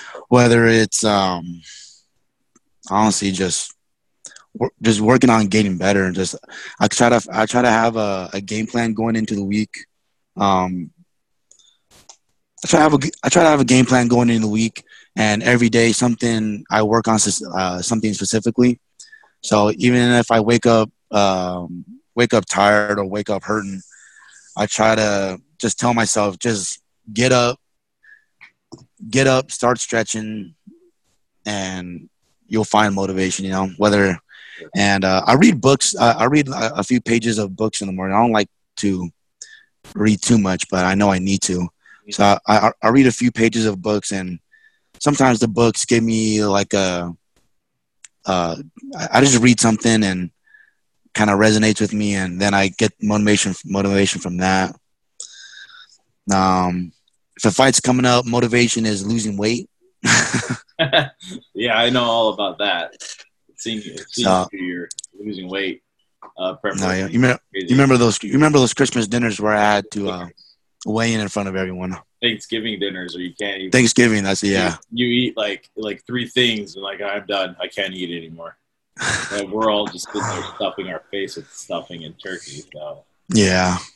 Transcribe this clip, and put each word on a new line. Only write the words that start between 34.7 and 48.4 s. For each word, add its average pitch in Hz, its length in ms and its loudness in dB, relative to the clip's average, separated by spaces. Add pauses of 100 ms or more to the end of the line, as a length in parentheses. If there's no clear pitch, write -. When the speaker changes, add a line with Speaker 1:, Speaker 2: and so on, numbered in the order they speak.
Speaker 1:
and, 98 300 0
uh, 92 220 2
I 113 80 6
read 170 260 4
books, 135 340 2
uh, 117 220 4
I 113 80 0
read 143 220 2
a, 117 320 -4
a 101 40 -2
few 123 180 0
pages 117 360 -2
of 98 180 -4
books 110 260 -4
in 98 60 -6
the 92 60 -8
morning. 95 240 -4
I 113 40 4
don't 117 100 2
like 107 180 0 (280)
to 92 320 -2 (840)
read 104 260 2
too 120 180 4
much, 92 300 -2
but 92 160 0
I 95 100 2
know 101 160 4
I 92 80 0
need 98 240 -2
to. 90 240 -4 (420)
So 101 140 0
I, 101 240 4
I, 107 240 4 (100)
I 107 80 2
read 135 180 6
a 120 40 4
few 123 200 0
pages 113 340 0
of 101 160 -2
books, 104 300 -2
and 92 280 -8 (600)
sometimes 131 400 2
the 120 80 2
books 113 380 0
give 117 180 2
me, 110 400 0
like, 101 300 0
a, 90 400 -2 (1120)
uh, 87 300 -2 (420)